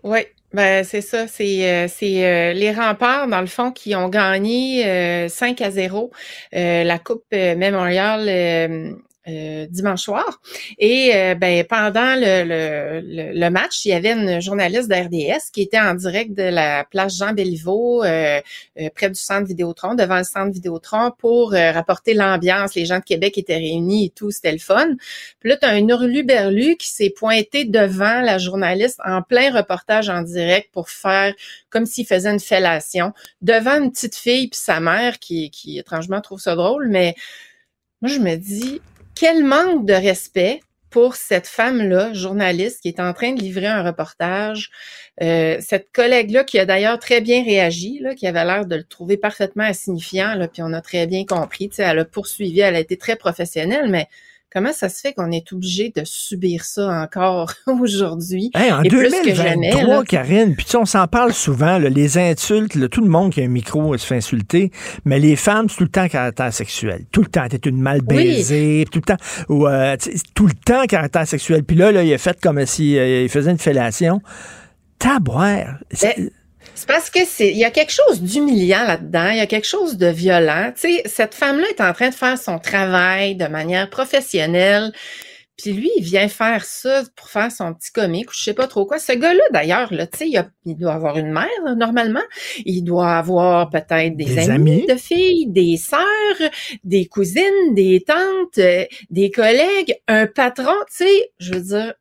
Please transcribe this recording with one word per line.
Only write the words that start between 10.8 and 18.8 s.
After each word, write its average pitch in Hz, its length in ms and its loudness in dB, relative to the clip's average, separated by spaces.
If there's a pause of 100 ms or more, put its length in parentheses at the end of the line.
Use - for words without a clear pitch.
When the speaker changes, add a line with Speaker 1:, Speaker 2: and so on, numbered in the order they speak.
Speaker 1:
euh, 185 220 2
ben, 175 300 2
pendant 220 500 0
le, 190 300 2
le, 156 560 -4
le, 160 360 -10
le 170 140 2
match, 202 340 -2
il - 40 0
y 196 40 2
avait 180 200 0
une 190 280 -2
journaliste 196 480 -2
de 202 60 2
R 180 140 -2
D 170 200 -4
S 285 240 -4
qui 202 100 -4
était 208 180 0
en 196 140 2
direct 190 380 -4
de 196 120 -4
la 151 440 0
place 190 300 -4
Jean 202 140 -4
Béliveau, 202 720 -2
euh, 156 360 0 (380)
euh, 156 160 -8